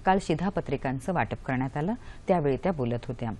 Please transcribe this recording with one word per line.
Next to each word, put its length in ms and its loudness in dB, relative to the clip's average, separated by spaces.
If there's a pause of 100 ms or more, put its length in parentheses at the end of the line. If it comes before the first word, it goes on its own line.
काल 160 6
शिधापत्रिकांचं 920 0
वाटप 320 0
करण्यात 320 -2
आलं, 180 0 (340)
त्यावेळी 280 4
त्या 160 0
बोलत 360 -2
होत्या. 320 -4